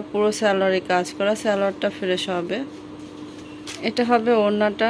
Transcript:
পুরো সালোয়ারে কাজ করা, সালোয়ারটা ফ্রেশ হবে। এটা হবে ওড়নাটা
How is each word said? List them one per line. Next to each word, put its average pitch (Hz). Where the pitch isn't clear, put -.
পুরো 208
সালোয়ারে 190
কাজ 180
করা, 196
সালোয়ারটা 196
ফ্রেশ 185
হবে। 175
এটা 226
হবে 233
ওড়নাটা 208